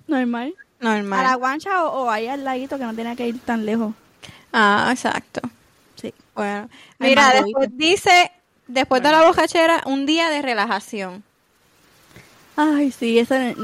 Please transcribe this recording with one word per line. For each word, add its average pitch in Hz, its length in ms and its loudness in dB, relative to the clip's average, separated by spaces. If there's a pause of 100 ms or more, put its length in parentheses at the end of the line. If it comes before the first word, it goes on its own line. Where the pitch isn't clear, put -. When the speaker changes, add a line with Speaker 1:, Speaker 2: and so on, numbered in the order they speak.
Speaker 1:
Normal. 254 480 -4 (240)
Speaker 2:
Normal. 208 480 -2
Speaker 1:
¿A 262 40 2
la 262 40 2
guancha 302 500 -2
o, 269 200 -4
o 240 60 -2
ahí 220 180 -4
al 277 160 -8
ladito 269 340 -6
que 269 60 -8
no 226 100 -8
tenía 233 220 -8
que 247 100 -6
ir 233 140 -6
tan 226 260 -4
lejos? 220 260 -2 (600)
Speaker 2:
Ah, 208 400 2
exacto. - 480 -6 (560)
Speaker 1:
Sí. 226 180 -14 (220)
Speaker 2:
Bueno. 208 320 -8 (320)
Speaker 1:
Al 262 80 2
Speaker 2:
Mira, 269 160 6
Speaker 1:
mangoito. 262 200 6 (160)
Speaker 2:
después 269 160 0
dice, 359 540 4 (380)
después 262 340 0
de 285 80 4
la 320 160 6
bocachera, 330 580 4
un 277 220 -4
día 330 240 0
de 294 120 -2
relajación. 208 840 -4 (1300)
Speaker 1:
Ay, 294 360 2
sí, 226 260 0
eso 233 160 0
en 254 300 -2